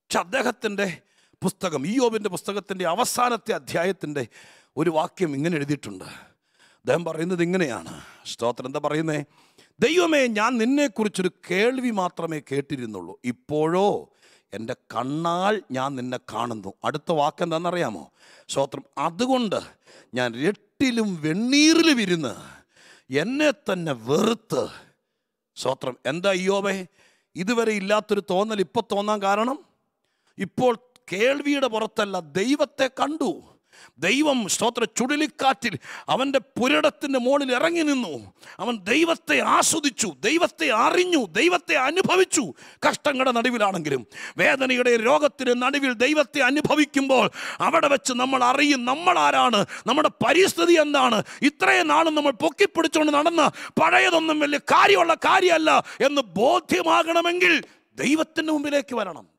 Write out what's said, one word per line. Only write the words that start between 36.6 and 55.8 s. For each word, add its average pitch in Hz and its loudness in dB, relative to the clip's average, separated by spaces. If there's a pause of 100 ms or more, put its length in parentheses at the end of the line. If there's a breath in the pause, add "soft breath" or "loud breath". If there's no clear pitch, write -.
മുകളിൽ 277 2
ഇറങ്ങി 330 0
നിന്നു. 240 -2 (480 loud breath)
അവൻ 240 -4 (180)
ദൈവത്തെ 320 0 (180)
ആസ്വദിച്ചു, 294 0 (180)
ദൈവത്തെ 320 0 (180)
അറിഞ്ഞു, 349 2 (180)
ദൈവത്തെ 339 0 (120)
അനുഭവിച്ചു. 349 2 (420 loud breath)
കഷ്ടങ്ങളുടെ 262 0
നടുവിലാണെങ്കിലും, 190 -2 (400 loud breath)
വേദനയുടെ, 254 2 (140)
രോഗത്തിൻ്റെ 269 2
നടുവിൽ 277 0 (120)
ദൈവത്തെ 294 0
അനുഭവിക്കുമ്പോൾ 277 2 (420 loud breath)
അവിടെ 302 2
വെച്ച് 262 -2
നമ്മൾ 262 0 (120)
അറിയും 285 2
നമ്മൾ 339 0
ആരാണ്, 254 4 (280 loud breath)
നമ്മുടെ 247 2 (120)
പരിസ്ഥിതി 339 4
എന്താണ്. 254 2 (300 loud breath)
ഇത്രയും 370 2
നാളും 320 2
നമ്മൾ 285 0
പൊക്കിപ്പിടിച്ചുകൊണ്ട് 320 2
നടന്ന 320 2 (360 loud breath)
പഴയതൊന്നും 330 4
വലിയ 285 -2 (120)
കാര്യമുള്ള 370 6 (120)
കാര്യമല്ല 330 4 (380 loud breath)